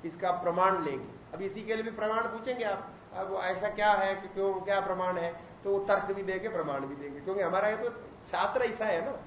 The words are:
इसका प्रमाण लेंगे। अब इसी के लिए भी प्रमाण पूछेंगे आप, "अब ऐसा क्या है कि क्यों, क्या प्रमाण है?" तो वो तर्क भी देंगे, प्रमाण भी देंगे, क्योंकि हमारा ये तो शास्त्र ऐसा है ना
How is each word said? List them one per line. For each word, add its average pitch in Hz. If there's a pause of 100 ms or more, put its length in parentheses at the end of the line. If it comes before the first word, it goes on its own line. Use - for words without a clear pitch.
इसका 180
प्रमाण 175
लेंगे। 135
अब 185
इसी 196
के 214
लिए 220
भी 226
प्रमाण 220
पूछेंगे 233
आप, 190 (260)
"अब 190
ऐसा 185
क्या 208
है 196
कि 190
क्यों, 196
क्या 196
प्रमाण 185
है?" 170 (240)
तो 196
वो 196
तर्क 196
भी 196
देंगे, 190
प्रमाण 143
भी 139
देंगे, 143
क्योंकि 190
हमारा 190
ये 214
तो 240 (420)
शास्त्र 202
ऐसा 220
है 185
ना 277 (140)